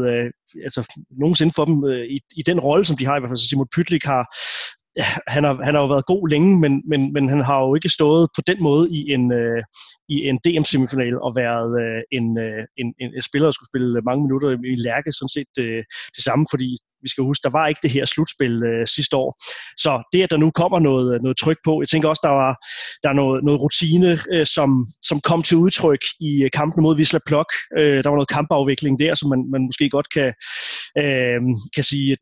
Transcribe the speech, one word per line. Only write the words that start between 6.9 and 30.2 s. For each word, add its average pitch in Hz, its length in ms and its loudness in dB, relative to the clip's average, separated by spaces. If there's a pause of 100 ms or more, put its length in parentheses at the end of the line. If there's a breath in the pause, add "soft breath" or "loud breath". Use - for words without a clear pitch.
men 139 160 2
han 143 120 2
har 135 200 2
jo 131 140 2
ikke 160 140 0
stået 160 460 4
på 151 120 -4
den 185 160 0
måde 151 280 4
i 151 100 -4 (100)
en, 123 220 2
øh, 117 300 -2 (460 loud breath)
i 147 60 -2 (140)
en 127 160 0
D - 20 4 (120)
M-semifinal 131 580 0
og 120 180 -6
været, 117 360 -2 (120)
øh, 113 180 -6 (100)
en, 117 260 -2
øh, 110 260 -6 (140)
en, 120 100 -6 (140)
en, 123 140 -10
en 127 60 -8
spiller, 147 260 0
der 143 40 2
skulle - 220 -12
spille 123 280 -2
mange 127 220 -2
minutter. 135 260 0
I 127 260 -4
Lærke 120 360 -4
sådan - 260 -8
set, 139 160 -10 (120)
øh, 113 180 -6 (320 loud breath)
det - 80 -6
samme, 143 280 2
fordi 127 260 -4 (240)
vi 131 80 -8
skal 135 140 -4
huske, 143 200 -2
der 135 60 0
var 151 180 0
ikke 151 160 -2
det 143 80 2
her 131 140 0
slutspil, 123 580 -2
øh, 117 240 -2
sidste - 280 -2
år. 131 140 0 (480 loud breath)
Så 151 140 0 (220)
det, 185 100 4
at 175 80 0
der 160 60 2
nu 156 140 4
kommer 180 280 2
noget, 127 440 2
noget 131 140 0
tryk 160 280 0
på, 156 160 2
jeg 143 80 -2
tænker 156 200 2
også, 156 140 0
der 156 60 4
var, 135 280 2 (460 loud breath)
der 147 60 2
er 139 40 2
noget, 135 300 2
noget 147 180 2
rutine, 170 580 2 (140)
øh, 160 120 2
som, 135 420 2 (160)
som 147 180 -2
kom 165 220 0
til 170 140 4
udtryk 170 460 2 (160)
i, 143 240 0
øh, 131 80 0
kampen 156 320 0
mod 156 140 4
Wisla 156 280 2
Plock. 151 240 0 (280)
Øh, 143 260 4
der 147 60 2
var 147 60 2
noget 139 220 0
kampafvikling 139 600 0
der, 151 160 0
som 147 140 -2
man, 131 220 0
man 131 140 0
måske 139 240 -2
godt 139 240 -2
kan, 139 140 0 (720 loud breath)